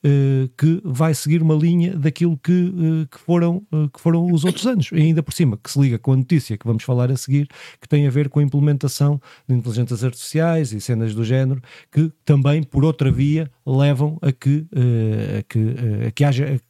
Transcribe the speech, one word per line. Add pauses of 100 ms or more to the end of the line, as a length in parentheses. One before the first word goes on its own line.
eh,
que
vai
seguir
uma
linha
daquilo
que,
eh,
que
foram, (100)
eh,
que
foram
os
outros
anos,
e
ainda
por
cima,
que
se
liga
com
a
notícia
que
vamos
falar
a
seguir, (340)
que
tem
a
ver
com
a
implementação (300)
de
inteligências
artificiais
e
cenas
do
género, (280)
que (120)
também,
por
outra
via, (160)
levam
a
que,
eh,
a
que,
eh,
a
que
haja